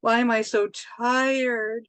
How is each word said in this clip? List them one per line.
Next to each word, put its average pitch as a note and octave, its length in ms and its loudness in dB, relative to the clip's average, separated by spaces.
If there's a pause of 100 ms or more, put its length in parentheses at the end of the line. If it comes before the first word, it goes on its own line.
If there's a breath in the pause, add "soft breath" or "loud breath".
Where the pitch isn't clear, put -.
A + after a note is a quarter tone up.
why A#3 180 2
am B3 120 2
I A3 120 2
so G#3 260 0 (300)
tired? B3 880 0